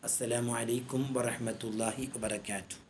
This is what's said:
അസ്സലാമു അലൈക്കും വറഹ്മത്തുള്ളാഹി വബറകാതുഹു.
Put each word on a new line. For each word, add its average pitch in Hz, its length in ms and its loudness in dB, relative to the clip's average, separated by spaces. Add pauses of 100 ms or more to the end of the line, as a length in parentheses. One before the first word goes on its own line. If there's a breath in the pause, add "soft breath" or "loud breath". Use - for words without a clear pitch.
അസ്സലാമു 120 540 2
അലൈക്കും 127 420 2 (120)
വറഹ്മത്തുള്ളാഹി 113 960 0
വബറകാതുഹു. 104 760 -4